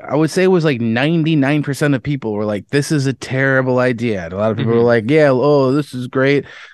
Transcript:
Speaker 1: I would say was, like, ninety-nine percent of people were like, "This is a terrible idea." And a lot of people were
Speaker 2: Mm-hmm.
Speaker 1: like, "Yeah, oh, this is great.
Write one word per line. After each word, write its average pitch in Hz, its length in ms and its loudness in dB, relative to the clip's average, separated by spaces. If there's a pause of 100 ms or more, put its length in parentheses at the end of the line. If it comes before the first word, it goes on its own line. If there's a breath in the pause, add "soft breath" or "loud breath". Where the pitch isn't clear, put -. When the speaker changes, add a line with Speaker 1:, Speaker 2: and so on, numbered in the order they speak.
Speaker 1:
I - 80 -4
would 151 160 0
say 185 160 2
was, 185 180 2
like, 139 160 0
ninety-nine 147 800 0
percent 143 300 -2
of 123 80 -2
people 131 320 -6
were 104 120 -4
like, 104 240 -4
"This 143 220 -2
is 143 140 0
a 135 80 -2
terrible 131 680 -2
idea." 117 460 -2
And 82 80 -12
a 92 40 -6
lot 107 140 0
of 104 60 -4
people 110 140 -2
were 117 80 2
Speaker 2:
Mm-hmm. 117 80 4
Speaker 1:
like, 117 220 2
"Yeah, 151 220 4
oh, 135 420 2
this 147 200 -4
is 123 140 -10
great. 135 380 0 (280 loud breath)